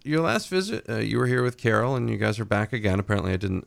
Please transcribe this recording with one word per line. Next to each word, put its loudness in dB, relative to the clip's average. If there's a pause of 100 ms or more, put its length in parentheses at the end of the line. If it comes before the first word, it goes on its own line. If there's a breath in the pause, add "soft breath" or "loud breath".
your 0
last 0
visit, -2
uh, -4
you 0
were 2
here 2
with -2
Carol, 2
and -2
you -2
guys 0
are -4
back 0
again. 2
Apparently, 0
I 2
didn't, -4